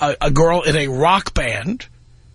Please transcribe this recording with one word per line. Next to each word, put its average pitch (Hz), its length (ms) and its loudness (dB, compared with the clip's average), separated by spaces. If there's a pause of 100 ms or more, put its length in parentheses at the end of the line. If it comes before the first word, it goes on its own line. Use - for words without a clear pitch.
a, 147 220 -2
a 151 100 0
girl 165 300 4
in 156 140 0
a 143 120 -2
rock 160 440 0
band, 131 540 -4 (480)